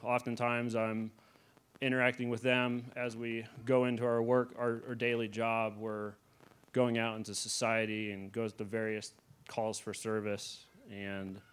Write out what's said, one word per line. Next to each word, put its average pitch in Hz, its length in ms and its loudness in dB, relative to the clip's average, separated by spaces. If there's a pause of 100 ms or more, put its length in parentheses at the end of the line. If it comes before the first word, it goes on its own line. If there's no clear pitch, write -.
oftentimes 120 720 0
I'm 110 380 0 (680)
interacting 127 480 2
with 117 140 -2
them 123 540 2
as 123 200 -4
we 113 300 -4 (180)
go 127 200 6
into 123 200 2
our 117 160 4
work, 123 380 4
our, 117 300 0
our 123 80 -4
daily 117 320 2
job. 113 500 0
We're 107 360 -6 (580)
going 123 260 4
out 113 180 0
into 107 200 -8
society 107 720 0
and 98 220 -8
goes 110 220 -2
to 107 100 -6
various 110 480 -4 (340)
calls 110 320 -2
for 104 160 -8
service 107 680 -4 (260)
and 98 500 -6 (120)